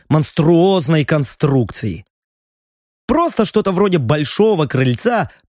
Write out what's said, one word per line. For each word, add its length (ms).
монструозной 960
конструкции. 1000
Просто 380
что-то 260
вроде 260
большого 680
крыльца, 640